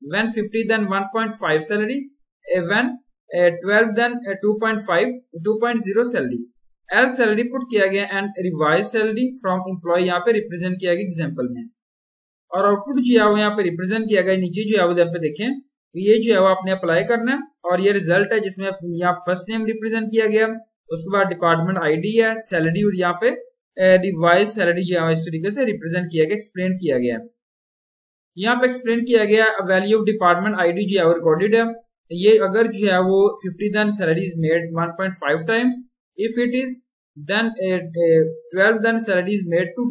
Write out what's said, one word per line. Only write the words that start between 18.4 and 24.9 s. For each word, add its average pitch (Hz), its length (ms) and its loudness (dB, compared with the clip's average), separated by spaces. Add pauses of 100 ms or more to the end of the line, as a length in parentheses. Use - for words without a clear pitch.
जिसमें 190 220 -8
आप, 190 160 -6
यहाँ 175 280 -2 (140)
फर्स्ट 180 240 -4
नेम 220 160 -4
रिप्रेजेंट 220 440 -4
किया 220 160 2 (100)
गया, 220 100 4 (460)
उसके 190 260 -2
बाद 190 160 4
डिपार्टमेंट 170 500 0
आईडी 165 360 0
है, 226 140 2 (140)
सैलरी 170 380 0
और 190 140 0
यहाँ 175 220 0
पे, 233 140 2 (400)
ए, 185 260 6
रिवाइज 180 460 4
सैलरी 180 380 0
जो 175 140 -2